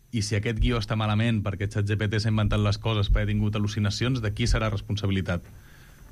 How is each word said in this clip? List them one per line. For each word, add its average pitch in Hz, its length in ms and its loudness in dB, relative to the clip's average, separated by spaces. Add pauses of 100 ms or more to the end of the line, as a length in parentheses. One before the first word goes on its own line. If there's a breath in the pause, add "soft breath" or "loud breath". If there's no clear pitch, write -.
(160)
i 107 80 2
si 104 140 -2
aquest 110 240 0
guió 120 180 4
està 107 160 -2
malament 107 480 2
perquè 98 240 -4
chat 104 160 0
G 104 160 0
P 104 80 0
T 107 160 0
s'ha 110 80 0
inventat 104 320 2
les 104 160 0
coses, 107 320 0
perquè 107 140 4
ha 107 80 0
tingut 107 260 0
al·lucinacions, 104 640 0
de 104 80 -2
qui 113 160 0
serà 110 240 2
responsabilitat? 98 720 -2 (680 loud breath)